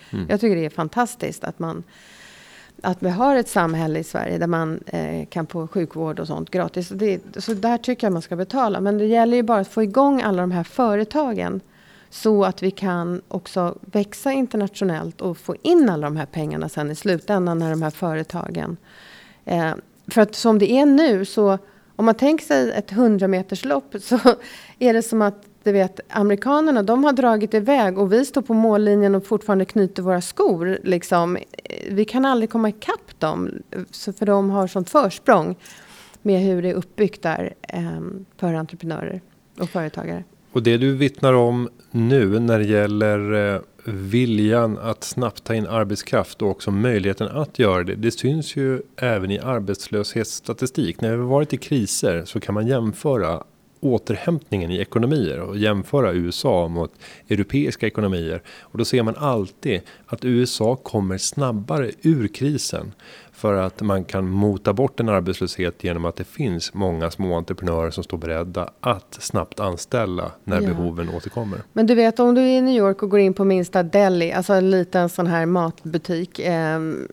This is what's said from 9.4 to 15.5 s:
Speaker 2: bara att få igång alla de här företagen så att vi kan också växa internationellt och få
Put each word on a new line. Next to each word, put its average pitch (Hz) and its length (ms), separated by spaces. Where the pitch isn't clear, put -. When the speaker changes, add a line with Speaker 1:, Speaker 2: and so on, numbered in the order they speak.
Speaker 2:
bara 220 180
att 190 80
få 226 140
igång 262 400
alla 196 200
de 180 80
här 175 140
företagen 214 960
så 214 340
att 185 180
vi 190 80
kan 175 580
också 175 520
växa 208 520
internationellt 196 880
och 175 180
få - 240